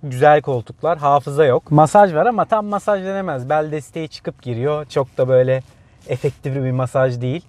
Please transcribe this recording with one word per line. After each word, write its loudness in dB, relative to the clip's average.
Güzel 2
koltuklar, -4
hafıza 0
yok. 0
Masaj 6
var 2
ama 0
tam -2
masaj -4
denemez. -6
Bel -2
desteği -8
çıkıp -14
giriyor. -4
Çok -4
da 0
böyle 2
efektif -6
bir -4
masaj -2
değil. -4